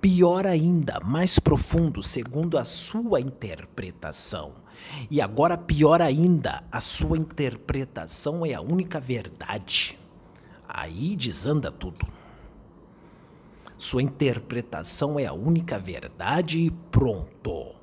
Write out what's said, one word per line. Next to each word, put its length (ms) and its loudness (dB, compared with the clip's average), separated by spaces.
Pior 460 6
ainda, 540 2
mais 360 4
profundo, 640 2
segundo 560 -2
a 80 0
sua 560 -2
interpretação. 1300 -6
E 100 2
agora 340 2
pior 460 4
ainda, 720 2
a 100 -4
sua 380 2
interpretação 1200 -4
é 120 -4
a 60 -8
única 380 -2
verdade. 960 -4
Aí 480 -4
desanda 560 -2
tudo. 460 -10
Sua 240 0
interpretação 1160 -2
é 80 -2
a 60 -6
única 440 0
verdade 800 -4
e 140 2
pronto. 1120 -2